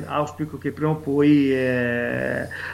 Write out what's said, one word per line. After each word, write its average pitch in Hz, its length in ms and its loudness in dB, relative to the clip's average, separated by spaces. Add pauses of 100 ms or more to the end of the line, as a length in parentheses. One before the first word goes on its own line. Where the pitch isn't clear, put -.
auspico 147 500 -4
che 135 140 -6
prima 147 180 -2
o 160 60 0
poi, 147 580 4
eh, 127 960 -2 (260)